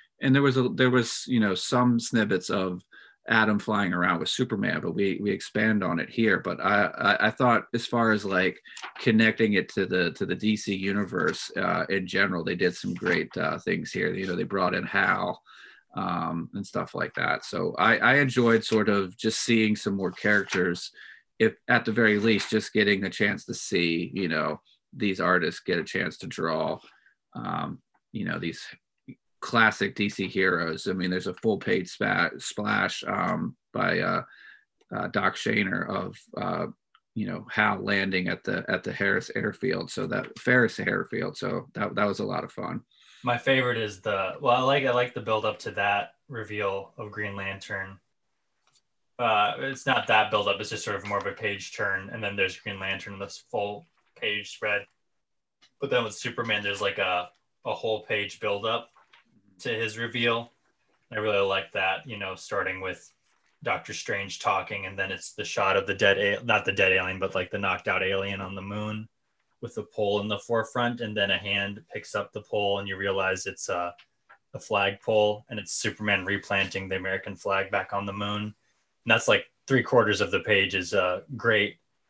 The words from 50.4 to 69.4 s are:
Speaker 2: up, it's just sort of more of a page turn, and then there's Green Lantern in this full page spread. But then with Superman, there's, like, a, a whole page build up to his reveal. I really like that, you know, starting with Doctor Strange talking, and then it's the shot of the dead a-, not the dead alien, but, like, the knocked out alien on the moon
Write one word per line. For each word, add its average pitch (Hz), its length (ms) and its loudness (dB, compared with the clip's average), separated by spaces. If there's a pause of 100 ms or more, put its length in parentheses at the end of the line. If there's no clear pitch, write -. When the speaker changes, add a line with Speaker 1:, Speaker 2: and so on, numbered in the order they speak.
Speaker 2:
up, 98 140 0
it's 104 100 -8
just 107 140 -8
sort 107 100 -4
of 98 100 -6
more 101 140 -2
of 98 80 -4
a 95 60 -4
page 101 440 -6
turn, 98 360 -4
and 113 100 -8
then 101 140 -4
there's 95 200 0
Green 98 220 -10
Lantern 98 360 -6
in 95 40 -14
this - 320 -10
full 104 380 -6 (260)
page 104 380 -6
spread. - 340 -4 (920)
But 135 100 -4
then 123 140 2
with 107 100 -6
Superman, 113 480 -4
there's, 101 180 -4
like, 101 180 -2
a, 92 300 0 (380)
a 113 80 -2
whole 110 280 -2
page 104 360 -4
build 101 260 -2
up 113 280 -2 (680)
to 123 100 -4
his 110 280 -4
reveal. 117 540 0 (580)
I 110 60 -8
really 104 280 2
like 98 280 -2
that, 95 340 -2
you 107 140 -12
know, 95 160 -8
starting 92 440 -6
with 92 320 -8 (520)
Doctor 113 300 -4
Strange 98 440 -6
talking, 107 480 -2
and 95 100 -10
then 95 140 -4
it's - 220 -10
the 107 120 -8
shot 98 320 2
of 98 120 0
the 98 60 0
dead 98 240 4
a-, 101 260 0
not 107 200 2
the - 60 -2
dead 98 220 2
alien, 92 260 0
but, 95 160 -4
like, 92 160 -2
the 104 80 -6
knocked 95 300 -2
out 95 160 0
alien 98 360 -2
on 95 140 -8
the 95 80 -10
moon 107 460 -6 (520)